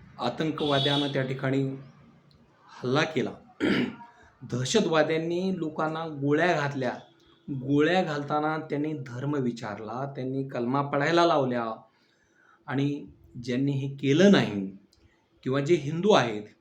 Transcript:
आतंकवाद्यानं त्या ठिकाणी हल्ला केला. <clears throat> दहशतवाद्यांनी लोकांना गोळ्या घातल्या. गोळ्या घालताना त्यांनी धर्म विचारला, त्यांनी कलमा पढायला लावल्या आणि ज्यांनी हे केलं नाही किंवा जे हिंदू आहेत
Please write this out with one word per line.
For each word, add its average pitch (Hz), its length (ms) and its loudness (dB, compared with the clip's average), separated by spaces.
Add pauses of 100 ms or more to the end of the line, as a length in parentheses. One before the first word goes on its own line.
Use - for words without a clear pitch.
(180)
आतंकवाद्यानं 143 880 0
त्या 135 140 -2
ठिकाणी 135 440 -2 (1160)
हल्ला 131 180 2
केला. 120 300 0 (300)
<clears throat> - 920 -4
दहशतवाद्यांनी 160 1040 0
लोकांना 160 480 -4
गोळ्या 151 460 2
घातल्या. 135 400 -2 (580)
गोळ्या 143 520 2
घालताना 151 560 -2
त्यांनी 151 340 -4
धर्म 135 420 -6
विचारला, 117 840 -6
त्यांनी 135 320 -6
कलमा 127 340 -2
पढायला 147 440 2
लावल्या 123 560 0 (840)
आणि 143 400 -2 (380)
ज्यांनी 135 280 0
हे 135 240 -4
केलं 160 360 6
नाही 104 440 2 (680)
किंवा 135 180 0
जे 147 140 2
हिंदू 165 380 2
आहेत 117 300 4 (180)